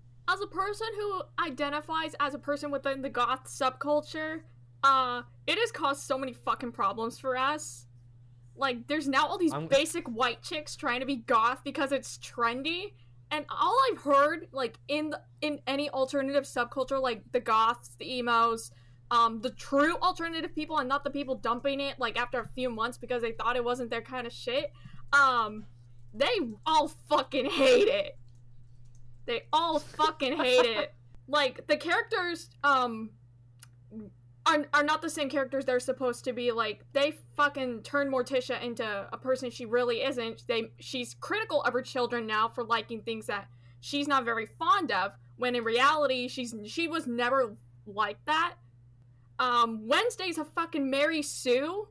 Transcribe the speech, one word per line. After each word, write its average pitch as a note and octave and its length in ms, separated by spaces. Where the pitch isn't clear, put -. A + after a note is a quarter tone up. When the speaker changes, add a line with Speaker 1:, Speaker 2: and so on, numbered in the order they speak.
Speaker 1:
as F#4+ 120
a G4+ 60
person G#4 400
who G4+ 260
identifies D4+ 760
as C#4+ 160
a C#4 40
person C#4+ 320
within C4+ 320
the C4+ 80
goth A#3+ 340
subculture, D4+ 960
uh, B3+ 400
it E4+ 120
has A4+ 120
caused C#4 320
so C4+ 160
many C4 140
fucking - 400
problems A#3 460
for C4 180
us. C#4+ 480
Like, B3 320
there's C#4+ 180
now C#4 200
all F4+ 120
these E4 140
Speaker 2:
I'm D#3+ 160
Speaker 1:
basic D#4+ 400
white A#3 340
chicks D4+ 320
trying B3 260
to C4 60
be C#4 100
goth A#3 460
because C#4 300
it's - 260
trendy. C#4 760
And D4 200
all E4+ 260
I've - 80
heard, D4 520
like, B3+ 360
in D4+ 220
the, D4 100
in D4 260
any C#4 220
alternative C4+ 540
subculture, C4+ 560
like, A#3+ 300
the B3 100
goths, A3+ 580
the - 80
emos, A#3 640
um, A3+ 300
the B3+ 80
true D4+ 480
alternative E4 560
people D#4 240
and B3+ 100
not C#4 160
the C#4 60
people C4+ 260
dumping B3 420
it, C#4 220
like, A3+ 180
after B3 220
a B3 80
few B3+ 220
months A3+ 280
because A#3+ 240
they A#3 100
thought A#3 220
it B3 100
wasn't B3 260
their A#3 120
kind B3 240
of A#3 60
shit, C#4 400
um, B3 540
they C#4 180
all D#4 220
fucking C#4 420
hate C#4 360
it. - 320
They A#3 160
all D#4+ 260
fucking D4 600
hate B3+ 280
it. G#3+ 320
Speaker 2:
<laughs> - 60
Speaker 1:
Like, C#4 360
the D4+ 100
characters, F4 720
um, A#3+ 460
are, D4+ 260
are D4 100
not D#4 200
the E4 80
same D4+ 180
characters C4+ 380
they're B3+ 140
supposed B3 440
to B3+ 80
be. A#3+ 200
Like, A3+ 400
they D4 260
fucking C4 460
turn C#4+ 280
Morticia B3+ 520
into A3 500
a A3 60
person B3+ 320
she A#3 160
really A#3+ 360
isn't. A#3 440
They, A3+ 320
she's B3 420
critical G4 420
of - 120
her B3+ 80
children A#3+ 440
now G#3+ 220
for A#3 160
liking A3 380
things A3 240
that G3+ 220
she's C#4+ 280
not C4+ 160
very A3+ 220
fond E4+ 440
of, G3 220
when B3 180
in A#3+ 100
reality, C4 640
she's, A#3+ 260
she D#4+ 240
was D#4 180
never A#3+ 500
like G#3 380
that. E4 300
Um, A#3 480
Wednesday's F4 520
a D4+ 60
fucking D#4 460
Mary D4 320
Sue. D4+ 680